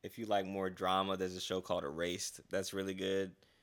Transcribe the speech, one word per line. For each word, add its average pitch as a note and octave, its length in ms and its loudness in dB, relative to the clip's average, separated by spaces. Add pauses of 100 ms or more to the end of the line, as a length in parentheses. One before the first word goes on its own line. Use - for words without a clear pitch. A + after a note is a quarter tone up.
if - 160 -8
you A2+ 80 -4
like G2+ 200 4
more F#2+ 240 0
drama, F#2+ 460 2
there's F#2 200 -2
a F#2 40 -6
show F#2 200 0
called F2 240 0
Erased. E2+ 560 -2 (100)
That's F#2+ 220 -2
really F#2+ 220 -2
good. F#2+ 380 0 (300)